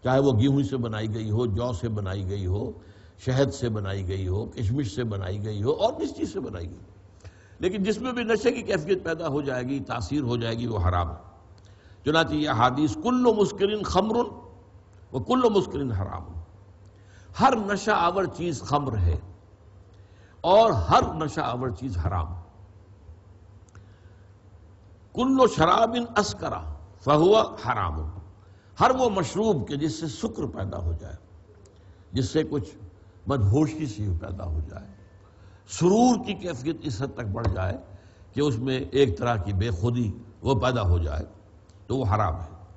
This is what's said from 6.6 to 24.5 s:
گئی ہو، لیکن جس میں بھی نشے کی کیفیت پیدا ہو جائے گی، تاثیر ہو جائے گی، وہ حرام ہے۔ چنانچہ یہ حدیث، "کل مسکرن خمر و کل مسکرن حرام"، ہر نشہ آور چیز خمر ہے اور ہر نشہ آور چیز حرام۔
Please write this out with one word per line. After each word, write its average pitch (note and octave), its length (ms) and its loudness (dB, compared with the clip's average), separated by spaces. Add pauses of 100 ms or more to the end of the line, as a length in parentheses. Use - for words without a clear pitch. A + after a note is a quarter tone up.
گئی - 100 -14
ہو، - 160 -20 (680)
لیکن F#3+ 240 -2
جس G#3 180 0
میں B3+ 120 -4
بھی A#3+ 120 -2
نشے A3 280 2
کی A3+ 100 -4
کیفیت F#3 420 -2
پیدا E3 240 -4
ہو C#3+ 120 -2
جائے C3 220 -4
گی، C3+ 180 -4
تاثیر B2+ 420 -4
ہو A#2+ 140 0
جائے A#2 220 -4
گی، A#2+ 80 -4
وہ A2 120 -2 (100)
حرام F2 220 0
ہے۔ - 280 -16 (680)
چنانچہ D#3 300 2
یہ D3+ 160 0
حدیث، B2+ 440 2
"کل B3 300 0 (120)
مسکرن G3+ 460 2
خمر A3 340 2 (960)
و C3 80 -4
کل B3 300 4
مسکرن C#3+ 420 0
حرام"، F2 320 -4 (1160)
ہر C4 120 6 (200)
نشہ G#3 180 -2
آور F3+ 340 2
چیز D#3+ 380 -6
خمر C3 360 0
ہے D#2+ 220 2 (1200)
اور G#3 300 6
ہر C3 300 4 (140)
نشہ D#3 260 -4
آور B2 280 -2
چیز A#2 300 -6
حرام۔ E2+ 280 -2 (3000)